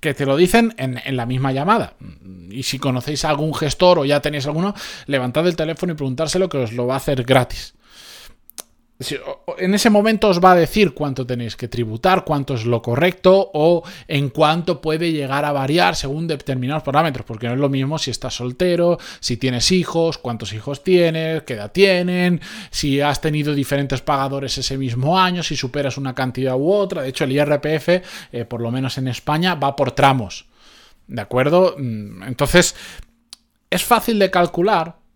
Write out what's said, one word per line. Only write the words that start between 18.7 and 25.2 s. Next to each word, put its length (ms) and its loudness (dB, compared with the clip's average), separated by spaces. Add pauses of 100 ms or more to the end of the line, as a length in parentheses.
si 160 -4
tienes 340 0
hijos, 460 0
cuántos 380 -8
hijos 280 -8
tienes, 600 2
qué 100 -10
edad 200 -8
tienen, 680 2 (300)
si 320 0
has 180 0
tenido 340 0
diferentes 460 -2
pagadores 560 -2
ese 220 -6
mismo 420 0